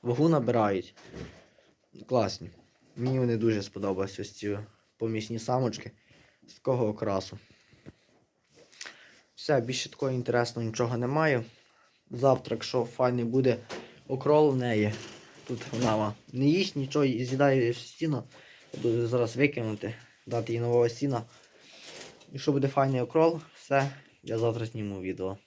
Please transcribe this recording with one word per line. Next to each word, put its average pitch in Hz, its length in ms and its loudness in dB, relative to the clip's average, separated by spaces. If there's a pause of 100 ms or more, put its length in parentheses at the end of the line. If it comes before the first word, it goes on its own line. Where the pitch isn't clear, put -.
вагу 120 260 2
набирають. 113 640 2 (1120)
Класні. 110 420 0 (460)
Мені 127 220 0
вони 120 180 2
дуже 110 260 2
сподобались, 98 580 -6
ось 104 120 -10
ці 104 260 -6 (400)
помісні 113 400 -4
самочки 123 520 -2 (580)
з - 60 -20
такого 123 340 0
окрасу. 107 500 -4 (2000)
Все, 139 260 2
більше 123 300 -4
такого 135 220 -4
інтересного 120 560 0
нічого 117 300 -2
немає. 135 460 2 (640)
Завтра, 127 440 2
якщо 117 300 -2
файний 123 400 0
буде 123 320 4 (520)
окрол 143 420 6
в 135 60 0
неї, 107 360 2 (540)
тут 120 120 -6 (140)
вона 110 240 2
ва-, 107 180 -2 (180)
не 131 140 0
їсть 175 300 2
нічого, 139 280 0
і 127 200 0
з'їдає 135 440 4
всю - 200 -4
стіну. 147 340 -4 (520)
Я - 80 -10
буду 117 240 0
зараз 120 300 0
викинути, 113 580 -2 (320)
дати 117 260 -4
їй 117 80 -2
нового 120 280 2
сіна. 120 340 -2 (1120)
Якщо 139 200 -2
буде 139 160 2
файний 135 320 2
окрол, 160 400 2 (140)
все, 139 360 0 (320)
я 113 160 -4
завтра 113 280 0
зніму 104 340 -8
відео. 92 460 -6